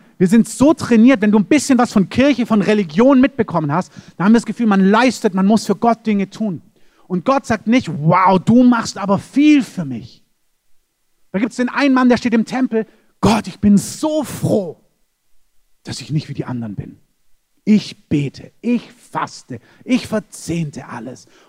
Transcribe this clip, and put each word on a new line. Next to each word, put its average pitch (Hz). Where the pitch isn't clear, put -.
wir 180
sind 220
so 302
trainiert, 240
wenn 214
du 220
ein 185
bisschen 269
was 240
von 190
Kirche, 247
von 214
Religion 214
mitbekommen 160
hast, 180
dann 170
haben 220
wir 233
das 226
Gefühl, 226
man 196
leistet, 220
man 190
muss 214
für 196
Gott 233
Dinge 196
tun. 190
Und 180
Gott 269
sagt -
nicht, 233
"Wow, 180
du 240
machst 233
aber 196
viel 294
für 180
mich." 123
Da 190
gibt's -
den 247
einen 262
Mann, 254
der 240
steht 233
im 220
Tempel, 226
"Gott, 208
ich -
bin 202
so 302
froh, 180
dass -
ich 123
nicht 151
wie 139
die -
anderen 117
bin. -
Ich -
bete, 143
ich 233
faste, -
ich 247
verzehnte -
alles", 120